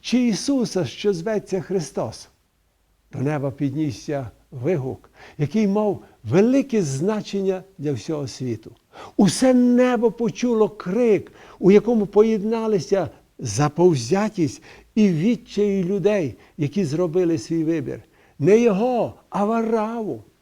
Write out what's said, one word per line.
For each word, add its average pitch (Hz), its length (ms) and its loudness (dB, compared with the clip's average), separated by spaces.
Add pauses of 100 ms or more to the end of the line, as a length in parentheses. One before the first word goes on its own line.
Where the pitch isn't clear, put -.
чи 247 260 0
Ісуса, 208 580 -2
що 202 280 -2
зветься 190 480 -4
Христос?» 156 680 -6 (840)
До - 60 -10
неба 139 320 -2
піднісся 143 800 -6 (220)
вигук, 135 580 -4 (280)
який 202 300 0
мав 202 360 0 (200)
велике 220 580 2
значення 185 840 -4 (140)
для 147 160 -4
всього 143 340 -6
світу. 120 440 -8 (460)
Усе 247 360 4
небо 247 580 4
почуло 220 580 0
крик, 208 640 0 (280)
у 190 120 6
якому 208 340 4
поєдналися 214 1040 0 (300)
заповзятість 147 1200 0 (340)
і 214 140 6
відчай 196 760 0
людей, 185 520 0 (220)
які 156 280 -2
зробили 165 520 0
свій 165 260 -4
вибір. 131 380 -4 (380)
Не 190 200 6
його, 226 540 0 (160)
а 202 160 -2
Вараву. 220 800 -4 (180)